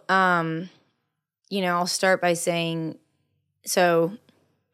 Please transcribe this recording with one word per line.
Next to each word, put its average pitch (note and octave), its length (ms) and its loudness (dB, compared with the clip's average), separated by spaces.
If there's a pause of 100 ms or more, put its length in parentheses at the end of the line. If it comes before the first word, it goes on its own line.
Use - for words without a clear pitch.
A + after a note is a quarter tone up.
um, F3+ 600 0 (800)
you G3 120 -4
know, F3+ 160 -2
I'll F3+ 100 -2
start F#3 340 0
by F3 140 2
saying, E3 640 -4 (680)
so, F3 480 2 (600)